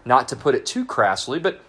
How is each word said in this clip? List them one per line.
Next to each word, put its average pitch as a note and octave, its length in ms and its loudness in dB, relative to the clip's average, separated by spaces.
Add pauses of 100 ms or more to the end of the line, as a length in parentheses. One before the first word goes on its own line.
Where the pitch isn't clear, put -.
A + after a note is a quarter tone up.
not B2 240 4
to C3 60 -6
put C3 180 2
it - 120 0
too B3 200 -6
crassly, A2+ 540 0
but F3 300 -2